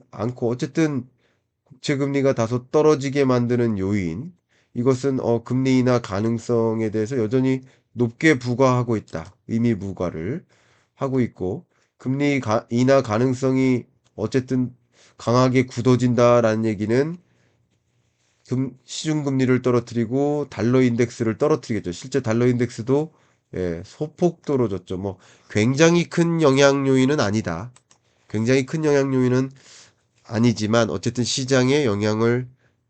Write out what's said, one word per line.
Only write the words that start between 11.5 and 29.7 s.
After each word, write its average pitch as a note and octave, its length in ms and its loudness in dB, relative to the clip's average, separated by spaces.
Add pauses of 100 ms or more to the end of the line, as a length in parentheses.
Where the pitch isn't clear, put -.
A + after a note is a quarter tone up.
금리 C#3 420 -2
가-, A2+ 300 -2
인하 B2+ 340 4
가능성이 B2+ 800 0 (320)
어쨌든 B2+ 580 -2 (440)
강하게 B2+ 480 2
굳어진다라는 A#2+ 1000 2
얘기는 A2+ 520 0 (1300)
금-, C3 240 -4 (140)
시중금리를 C3+ 760 0
떨어뜨리고 B2 880 -2
달러 B2 320 0
인덱스를 A#2+ 560 0
떨어뜨리겠죠. B2 540 -2
실제 C3 300 -6
달러 A#2+ 260 0
인덱스도, B2 640 -2 (420)
예, F2 300 -4
소폭 E3+ 580 -4
떨어졌죠. G2+ 540 -2
뭐, F#2+ 220 -8 (300)
굉장히 D3+ 600 2
큰 E3+ 320 0
영향 C#3 460 4
요인은 C3+ 320 2
아니다. G#2 520 -4 (580)
굉장히 B2+ 360 0
큰 D#3 200 -4
영향 C#3 280 2
요인은 B2+ 380 0 (720)